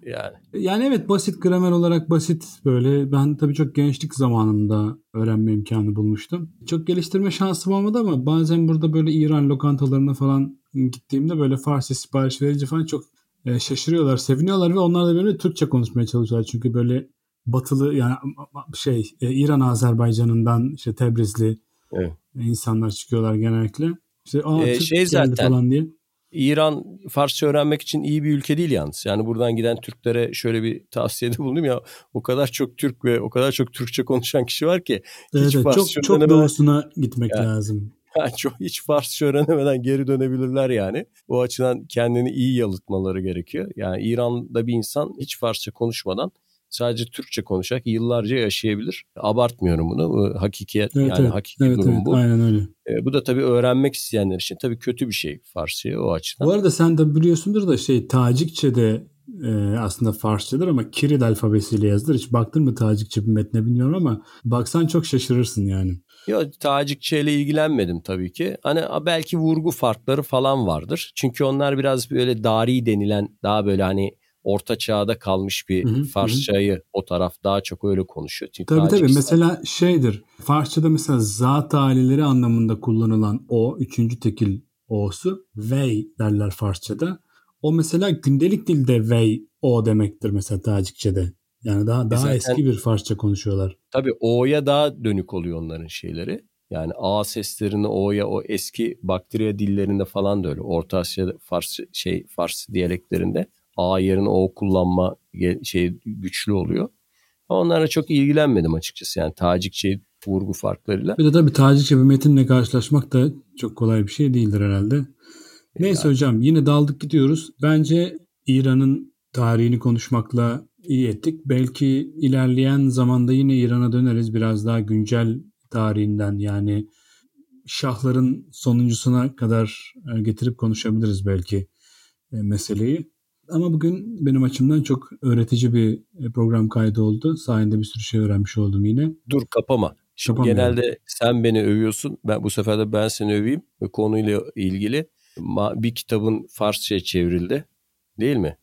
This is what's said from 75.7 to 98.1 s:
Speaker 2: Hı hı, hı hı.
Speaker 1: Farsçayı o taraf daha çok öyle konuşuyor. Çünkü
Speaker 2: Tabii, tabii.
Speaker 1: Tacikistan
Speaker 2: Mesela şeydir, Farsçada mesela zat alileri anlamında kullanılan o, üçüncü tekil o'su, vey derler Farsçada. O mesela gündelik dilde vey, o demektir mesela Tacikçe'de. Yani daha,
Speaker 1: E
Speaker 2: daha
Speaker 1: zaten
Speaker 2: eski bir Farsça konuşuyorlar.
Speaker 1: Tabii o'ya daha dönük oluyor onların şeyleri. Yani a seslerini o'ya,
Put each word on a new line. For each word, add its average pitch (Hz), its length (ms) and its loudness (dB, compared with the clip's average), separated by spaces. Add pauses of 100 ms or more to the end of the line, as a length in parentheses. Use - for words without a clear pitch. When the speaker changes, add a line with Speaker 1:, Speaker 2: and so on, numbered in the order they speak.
Speaker 2:
Hı 127 60 0
hı, 107 40 0
hı 127 60 0
hı. 143 40 -2
Speaker 1:
Farsçayı 101 800 -2 (120)
o 98 120 -4
taraf 90 380 -2
daha 98 180 0
çok - 220 -12
öyle 98 240 0
konuşuyor. - 460 -12
Çünkü 90 120 -12 (100)
Speaker 2:
Tabii, 160 40 6 (100)
tabii. - 0 - (120)
Speaker 1:
Tacikistan 139 380 4
Speaker 2:
Mesela 170 260 2
şeydir, 147 580 0 (200)
Farsçada 151 460 2
mesela 151 300 2
zat 123 560 0
alileri 135 480 4
anlamında 117 560 2
kullanılan 110 680 0
o, 120 300 0
üçüncü 120 400 -4
tekil 104 400 -2 (280)
o'su, 113 580 -4 (100)
vey 110 520 -2 (120)
derler 104 320 0
Farsçada. 107 680 -6 (420)
O 151 120 0
mesela 170 360 0
gündelik 165 580 0
dilde 127 420 2
vey, 113 360 2 (160)
o 120 240 2
demektir 107 440 0
mesela 101 320 -4
Tacikçe'de. 92 720 -2 (300)
Yani 104 240 0
daha, 120 200 2
Speaker 1:
E - 20 -2
Speaker 2:
daha 117 120 0
Speaker 1:
zaten 139 140 2
Speaker 2:
eski 127 300 0
bir 127 120 2
Farsça 107 400 -2
konuşuyorlar. 98 600 -2 (140)
Speaker 1:
Tabii 131 280 0
o'ya 127 460 2
daha 143 380 0
dönük 101 300 -2
oluyor 85 280 -6
onların 80 260 -10
şeyleri. 85 580 -10 (240)
Yani 80 280 -6
a 104 260 0
seslerini 104 640 -4
o'ya, 101 400 0